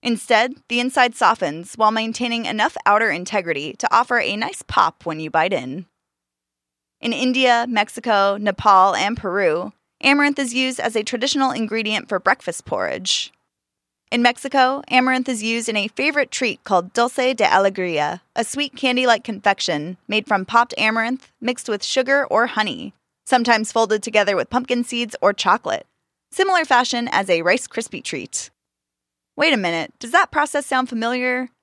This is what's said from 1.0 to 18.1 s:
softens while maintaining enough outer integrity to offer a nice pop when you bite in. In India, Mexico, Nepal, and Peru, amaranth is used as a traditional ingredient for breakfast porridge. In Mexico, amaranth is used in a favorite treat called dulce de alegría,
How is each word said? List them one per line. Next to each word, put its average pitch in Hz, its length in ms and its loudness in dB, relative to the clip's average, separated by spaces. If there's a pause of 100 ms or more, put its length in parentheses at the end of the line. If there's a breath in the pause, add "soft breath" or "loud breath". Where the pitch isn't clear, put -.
softens 185 600 0
while 214 160 4
maintaining 226 540 -4
enough 220 300 -2 (100)
outer 214 240 4
integrity 170 640 -4
to - 220 0
offer 240 240 2
a 202 160 -2
nice 226 280 -6
pop - 420 0
when 160 140 -6
you 156 100 -8
bite 165 240 0
in. 135 320 -6 (1120)
In 233 140 -4
India, 247 560 2
Mexico, 208 680 0
Nepal, 196 580 4
and 196 200 -2
Peru, 185 560 0 (300)
amaranth 285 380 2
is 247 140 -4
used 254 260 -2
as 226 160 -2
a 214 80 0
traditional 262 480 -2
ingredient 214 580 -4
for 190 100 -2
breakfast - 460 -2
porridge. - 680 -4 (800)
In 233 100 0
Mexico, 262 680 2
amaranth 254 400 0
is 233 140 -4
used 226 260 -2
in 220 80 -2
a 208 120 -2
favorite 285 420 -2
treat - 340 -4
called 185 300 0
dulce 240 220 0
de 254 280 0
alegría, 175 800 0 (140)